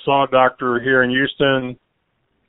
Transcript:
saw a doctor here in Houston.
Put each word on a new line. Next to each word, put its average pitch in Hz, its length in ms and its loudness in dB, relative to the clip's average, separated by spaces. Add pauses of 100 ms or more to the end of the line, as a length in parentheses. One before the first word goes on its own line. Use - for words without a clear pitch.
saw 139 200 2
a 131 60 -8
doctor 127 480 0
here 131 240 2
in 123 60 0
Houston. 131 680 -2 (720)